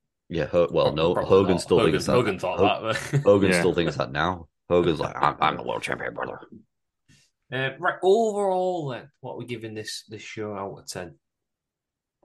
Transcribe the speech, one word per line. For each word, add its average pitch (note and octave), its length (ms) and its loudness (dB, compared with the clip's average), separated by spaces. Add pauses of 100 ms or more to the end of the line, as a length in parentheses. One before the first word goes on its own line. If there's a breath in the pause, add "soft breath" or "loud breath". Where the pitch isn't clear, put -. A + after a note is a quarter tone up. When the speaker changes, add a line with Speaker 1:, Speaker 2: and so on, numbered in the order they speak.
(300)
Speaker 1:
Yeah, E2 160 -2
Ho-, E2+ 260 2
well, D2 220 2
no, E2 200 0
Speaker 2:
Probably - 160 -2
Speaker 1:
Hogan F#2+ 240 6
Speaker 2:
not. E2+ 80 0
Speaker 1:
still F2 180 2
Speaker 2:
Hogan, D#2+ 140 4
Speaker 1:
thinks F2+ 120 -2
that. - 60 0
Speaker 2:
Hogan G#2+ 280 0
thought F#2 200 -4
Speaker 1:
Ho-, G#2 320 0
Speaker 2:
that, - 200 -6
but C#3+ 100 0
<laughs> - 20 -10
Speaker 1:
Hogan G2 280 6
Speaker 3:
Yeah. F2 80 4
Speaker 1:
still F2 140 4
thinks D#2+ 240 0
that B1+ 140 -4
now. E2 360 -2 (220)
Hogan's F2 300 4
like, - 160 -6
"I'm, C#2+ 260 0
I'm - 160 2
the A#1+ 60 -10
world A1 180 -6
champion, B1 320 -6
brother." B1+ 260 -8 (1120 soft breath)
Speaker 2:
Uh, C3+ 280 -4
right, E3+ 240 -2
overall F#3 880 0
then, A2+ 200 -10 (120)
what B2 120 -12
are - 40 -12
we B2 80 -12
giving A2 280 -10
this, G#2+ 340 -10
this G#2+ 140 -16
show G#2 340 -10
out G2 220 -10
of - 100 -20
ten? F2+ 280 -12 (1080)